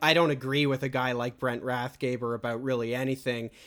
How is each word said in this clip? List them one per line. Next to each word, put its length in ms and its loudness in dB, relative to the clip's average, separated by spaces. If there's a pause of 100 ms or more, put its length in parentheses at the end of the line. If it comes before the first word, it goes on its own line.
I 120 6
don't 160 6
agree 360 2
with 160 0
a 60 -2
guy 240 0
like 260 -4
Brent 240 -2
Rathgeber 720 -2
about 280 -4
really 320 0
anything. 560 -2 (160)